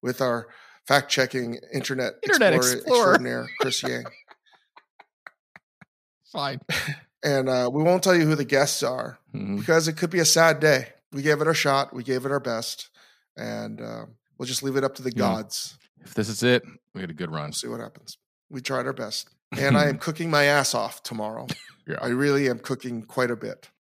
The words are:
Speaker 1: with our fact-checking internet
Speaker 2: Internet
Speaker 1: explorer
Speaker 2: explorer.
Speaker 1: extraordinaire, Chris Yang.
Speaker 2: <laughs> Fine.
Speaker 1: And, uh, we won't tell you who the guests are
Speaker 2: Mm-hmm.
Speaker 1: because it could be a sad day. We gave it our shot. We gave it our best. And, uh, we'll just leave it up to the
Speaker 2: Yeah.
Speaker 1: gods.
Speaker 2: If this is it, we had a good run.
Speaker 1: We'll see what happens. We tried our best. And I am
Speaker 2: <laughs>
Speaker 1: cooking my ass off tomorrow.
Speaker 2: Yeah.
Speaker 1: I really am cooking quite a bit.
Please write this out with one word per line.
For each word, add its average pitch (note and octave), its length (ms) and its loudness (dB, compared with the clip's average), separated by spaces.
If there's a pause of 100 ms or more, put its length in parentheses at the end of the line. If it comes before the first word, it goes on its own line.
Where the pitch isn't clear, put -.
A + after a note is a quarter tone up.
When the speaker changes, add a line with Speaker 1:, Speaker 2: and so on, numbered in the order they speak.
Speaker 1:
with B2 180 -4
our A#2+ 260 -2 (400)
fact-checking B2+ 720 0 (140)
internet B2+ 500 -4
Speaker 2:
Internet C4+ 300 4
Speaker 1:
explorer B2+ 240 2
Speaker 2:
explorer. B3+ 220 2
Speaker 1:
extraordinaire, B2 500 2 (140)
Chris C3 200 -2
Yang. B2 220 -6 (1000)
Speaker 2:
<laughs> - 1300 -20
Fine. C3+ 280 -4 (640)
Speaker 1:
And, C#3 240 2
uh, B2 240 2
we D3 100 0
won't F3+ 200 4
tell F#3 120 4
you E3 120 6
who D#3 80 4
the C#3+ 100 -2
guests C#3 380 2
are B2 360 -6 (160)
Speaker 2:
Mm-hmm. G2+ 220 -6
Speaker 1:
because D#3+ 320 2
it D#3+ 80 -4
could E3+ 140 -2
be E3+ 80 0
a D#3+ 80 4
sad D#3+ 340 4
day. C#3+ 280 4 (240)
We C#3 100 -8
gave D3+ 180 2
it D3+ 60 0
our D#3+ 80 2
shot. C#3 400 0
We B2 100 -8
gave B2+ 220 -2
it C3+ 40 -2
our C#3 100 0
best. - 500 -8 (440)
And, A2 460 -10
uh, A2+ 240 -12 (320)
we'll B2+ 100 -8
just B2+ 160 -6
leave C3+ 140 -2
it C3+ 80 0
up C3 120 -2
to B2+ 60 -16
the B2+ 140 -4
Speaker 2:
Yeah. - 60 -4
Speaker 1:
gods. - 560 -2 (260)
Speaker 2:
If - 80 -20
this G#2+ 160 -2
is A2 140 -4
it, B2 200 4 (300)
we G2 80 -12
had F#2 80 -8
a E2 60 -12
good E2+ 180 -8
run. D2+ 120 -6
Speaker 1:
We'll D2+ 80 -10
see - 160 -8
what A#2 120 -10
happens. - 380 -18 (320)
We B2+ 100 -10
tried B2+ 240 -4
our C3+ 80 -4
best. A2+ 380 -8 (260)
And C#3 220 4
I D3 100 4
am D3 100 -2
Speaker 2:
<laughs> - 0 -
Speaker 1:
cooking E3 320 -6
my D3 140 4
ass C#3+ 300 4
off A2 280 -4
tomorrow. A2+ 440 -8 (420)
Speaker 2:
Yeah. - 140 -6
Speaker 1:
I B2 60 -2
really C#3 420 2
am A#2 80 -2
cooking A#2+ 460 -6
quite B2 260 -2
a A#2+ 60 -4
bit. G#2+ 340 -12 (140)